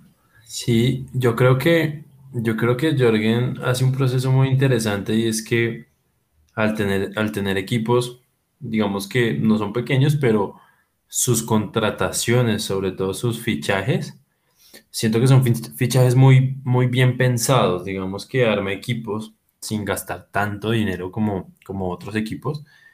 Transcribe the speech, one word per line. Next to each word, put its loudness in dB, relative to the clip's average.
Sí, -2
yo 0
creo 4
que, 0
yo -2
creo 0
que 0
Jürgen 2
hace 0
un 2
proceso 0
muy 4
interesante 2
y 2
es -2
que -2
al 0
tener, -2
al -2
tener -2
equipos, -2
digamos -4
que 0
no 2
son -4
pequeños, 2
pero 0
sus -2
contrataciones, 0
sobre -4
todo -4
sus -4
fichajes, -4
siento 0
que 4
son 6
fi-, 2
fichajes 2
muy, 6
muy 2
bien 2
pensados, 2
digamos -6
que 0
arma 0
equipos -6
sin -6
gastar -6
tanto -2
dinero -2
como, -4
como -6
otros -8
equipos -6